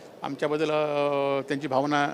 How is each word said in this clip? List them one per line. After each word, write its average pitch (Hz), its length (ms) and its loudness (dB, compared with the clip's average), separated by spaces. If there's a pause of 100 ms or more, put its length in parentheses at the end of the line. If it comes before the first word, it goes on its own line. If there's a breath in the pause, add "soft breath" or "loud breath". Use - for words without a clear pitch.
(240 loud breath)
आमच्याबद्दल, 151 480 0
अ, 143 760 2
त्यांची 143 200 -2
भावना, 143 460 2